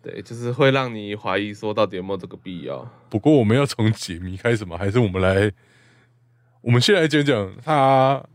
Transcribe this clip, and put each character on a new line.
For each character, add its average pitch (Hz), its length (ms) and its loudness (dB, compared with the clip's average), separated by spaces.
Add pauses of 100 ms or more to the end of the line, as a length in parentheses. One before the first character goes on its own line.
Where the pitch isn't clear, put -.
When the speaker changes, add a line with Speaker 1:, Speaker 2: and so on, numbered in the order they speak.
Speaker 1:
对， - 200 -14
就 120 120 -16
是 120 160 -8
会 135 220 4
让 131 200 -2
你 104 220 -8
怀 101 240 -2
疑 104 160 -4
说 104 180 -8
到 107 140 2
底 92 100 -10
有 90 60 -6
没 95 60 -10
有 98 80 -6
这 90 100 -12
个 92 100 -18
必 90 260 -14
要。 65 280 -12 (180)
Speaker 2:
不 107 120 -2
过 156 140 4
我 127 100 4
们 110 120 4
要 143 80 2
从 110 280 0
解 85 260 -8
谜 92 180 -10
开 120 200 0
始 104 80 -8
吗？ 85 120 -12
还 98 140 -4
是 117 80 0
我 117 80 2
们 95 160 -2
来， 95 300 2 (1080)
我 120 120 0
们 120 80 6
先 208 120 2
来 165 140 4
讲 147 180 2
讲 104 300 0 (100)
它 135 600 2 (100)